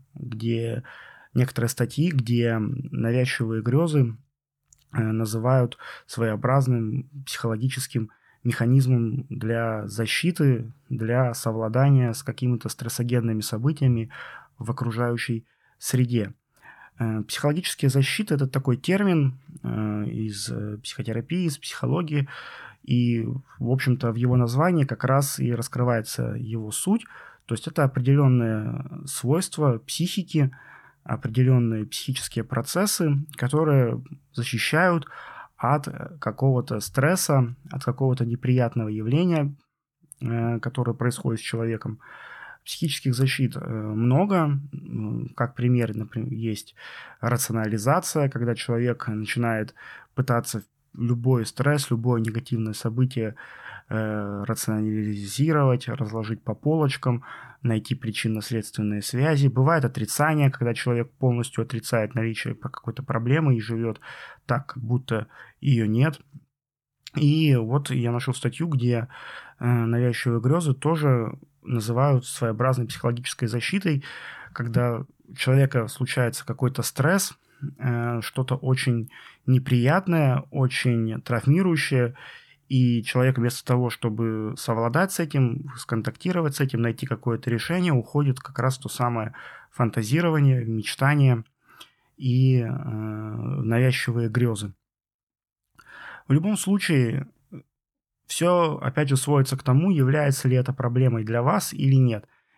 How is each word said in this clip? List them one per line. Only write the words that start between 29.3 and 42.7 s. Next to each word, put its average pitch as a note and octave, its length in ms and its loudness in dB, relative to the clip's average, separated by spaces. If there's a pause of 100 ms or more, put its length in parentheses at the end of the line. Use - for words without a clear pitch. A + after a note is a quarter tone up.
психики, D#3 720 -2 (520)
определённые A#2 840 2
психические - 600 -6
процессы, D3 800 0 (120)
которые C3 640 2 (300)
защищают D3+ 720 0 (500)
от, C#3+ 320 0
э, - 300 -12
какого-то B2 600 0
стресса, C3+ 760 2 (160)
от C3 140 -8
какого-то B2+ 400 0
неприятного A#2+ 640 0
явления, C#3+ 680 2 (640)
э, A#2 400 -2
которое A#2 340 -2
происходит A#2+ 460 -2
с - 20 -16
человеком. A2+ 560 -6 (680)
Психических - 500 -4